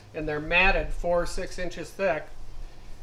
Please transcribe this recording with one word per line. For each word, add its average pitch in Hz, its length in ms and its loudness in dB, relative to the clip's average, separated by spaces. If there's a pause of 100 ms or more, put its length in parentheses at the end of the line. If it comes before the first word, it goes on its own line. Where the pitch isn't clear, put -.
(140)
and 156 140 -4
they're 151 120 0
matted 170 500 4
four 175 320 2
or 170 40 0
six - 320 -4
inches 170 300 -4
thick. 170 380 0 (760)